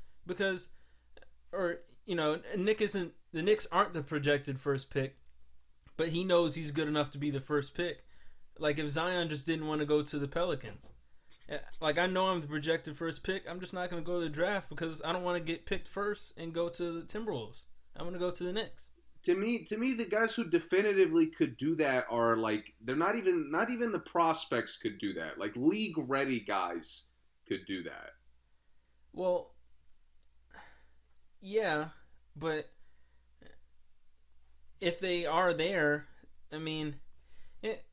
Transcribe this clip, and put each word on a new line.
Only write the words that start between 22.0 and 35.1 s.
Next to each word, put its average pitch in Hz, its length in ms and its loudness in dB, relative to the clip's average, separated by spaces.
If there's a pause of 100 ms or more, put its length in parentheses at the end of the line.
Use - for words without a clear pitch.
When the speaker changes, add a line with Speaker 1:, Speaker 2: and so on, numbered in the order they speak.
Speaker 2:
are, 117 260 6
like, 110 440 0
they're 117 140 -2
not 180 220 2
even, 175 340 2
not 196 200 2
even 233 200 0
the 185 80 0
prospects 160 760 2
could 101 220 -4
do 98 160 -2
that. 80 240 -6
Like, 104 180 -4
league-ready 139 840 2
guys 90 680 -4 (420)
could - 180 -4
do 92 180 -6
that. - 260 -12 (1040)
Speaker 1:
Well, 180 400 -2 (1900)
yeah, 190 460 0 (500)
but 156 340 -4 (2000)
if 170 200 0
they 175 240 0